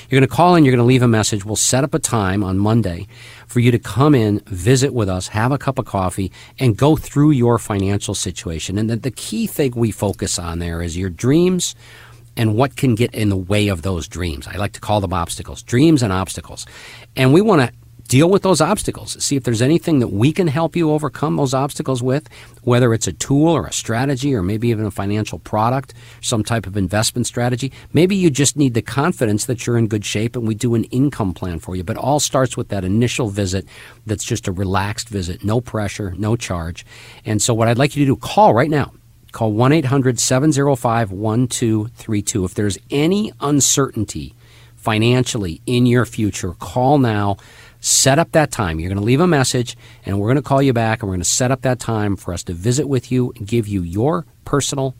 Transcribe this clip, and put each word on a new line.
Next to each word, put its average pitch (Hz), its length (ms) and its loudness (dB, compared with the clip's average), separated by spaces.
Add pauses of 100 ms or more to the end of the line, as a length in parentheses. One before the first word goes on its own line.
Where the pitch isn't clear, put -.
you're 131 100 2
gonna 127 80 4
call 175 280 4
in, 156 100 6
you're 127 100 4
gonna 120 120 4
leave 127 160 4
a 123 40 4
message. 107 380 0
We'll 107 100 -6
set - 280 0
up 147 100 -4
a 156 60 0
time 101 440 0
on 95 140 -2
Monday 101 480 0 (400)
for - 140 -2
you 120 100 4
to 120 80 4
come 143 380 2
in, 104 320 2
visit 120 440 2
with 113 160 0
us, 92 200 -4
have 113 240 0
a 139 80 -2
cup - 180 -6
of 107 80 -4
coffee, 95 460 -2 (260)
and 120 180 2
go 151 200 4
through 147 340 2
your 120 300 4
financial 101 560 -2
situation. 90 640 -6
And 110 100 -2
the, 117 60 -2
the 120 160 -6
key - 340 -6
thing 135 300 -2
we 117 160 0
focus 98 480 -4
on 85 180 -6
there 85 240 -4
is 85 160 -6
your 92 140 -4
dreams 170 640 0 (600)
and 110 200 0
what 139 200 0
can 123 200 0
get 113 180 0
in 107 160 -2
the 95 80 0
way 101 300 0
of 85 160 -2
those 87 240 -4
dreams. 82 400 -8
I 92 100 -12
like 101 160 -4
to - 60 -16
call 107 200 0
them 92 140 -4
obstacles, - 480 -6
dreams 143 400 4
and 104 100 0
obstacles. - 540 -6 (500)
And 131 160 4
we 175 100 8
wanna 170 300 4 (360)
deal 143 200 6
with 190 140 4
those 180 180 2
obstacles, - 640 -2
see 143 120 -2
if 135 80 -2
there's 117 180 0
anything 151 380 2
that 113 80 2
we 113 240 2
can 175 160 0
help 160 280 -2
you 165 140 2
overcome 151 460 -2
those 139 180 0
obstacles 135 480 -2
with, 127 260 -2 (360)
whether 123 280 4
it's 113 140 0
a 92 80 -4
tool 147 360 2
or 117 180 0
a - 40 -14
strategy 131 600 -2
or 104 80 0
maybe 107 280 0
even 110 140 0
a 104 60 -2
financial 101 480 -4
product, 117 560 -2 (260)
some 110 240 -2
type 113 220 -2
of 98 100 -8
investment 104 520 -2
strategy. 123 440 -4 (220)
Maybe 180 220 4
you 180 160 4
just 139 260 0
need 135 160 2
the 113 80 0
confidence 135 640 -2
that 120 220 -6
you're 117 100 2
in 117 100 2
good 104 160 -4
shape 113 320 -4
and 117 120 -4
we 110 80 -2
do 117 180 -2
an 113 120 0
income 123 500 -2
plan 85 240 -6
for 90 160 -10
you. 90 80 -4
But 107 140 -6
all 139 220 0
starts 131 380 0
with 120 120 -6
that 98 140 -4
initial 113 460 0
visit 98 380 -4 (400)
that's 104 160 -4
just - 240 -6
a 101 40 -2
relaxed 98 560 -4
visit, 90 360 -8
no 110 180 0
pressure, 104 560 -6
no 107 180 -2
charge. 87 520 -6 (380)
And 107 180 -2
so 120 100 2
what 110 140 2
I'd 117 100 2
like 139 180 0
you 143 100 2
to 135 80 4
do, - 20 -4
call 196 400 4
right 147 160 2
now. 143 200 0 (420)
Call 110 180 -2
one 120 200 4
eight 156 140 2
hundred 127 340 0
seven 135 320 2
zero 139 240 2
five 113 360 0
one 110 360 0
two 110 420 -2
three 104 340 -4
two. 95 200 -2
If 90 120 -6
there's 104 240 -2 (100)
any 175 500 0
uncertainty 127 920 -2 (440)
financially 113 880 0
in 123 180 2
your 120 220 4
future, 101 460 -4
call 131 440 0
now. 104 400 0 (440)
Set - 380 2
up - 140 0
that 156 180 2
time. 85 260 -2
You're 82 120 -4
gonna 98 100 -2
leave 123 220 2
a 180 60 4
message, 131 500 0 (280)
and 98 140 -2
we're 101 80 0
gonna 135 140 2
call 139 200 2
you 139 120 4
back, 110 280 0
and 104 60 -4
we're 92 80 -2
gonna 87 80 -4
set 123 260 0
up 131 120 -2
that 127 180 0
time 104 380 -2
for - 160 -8
us 85 100 -8
to 92 100 -8
visit 123 360 -2
with 131 200 -2
you 127 280 0
and 101 100 -12
give 110 220 0
you 98 140 -2
your 120 420 -2 (180)
personal 135 560 -2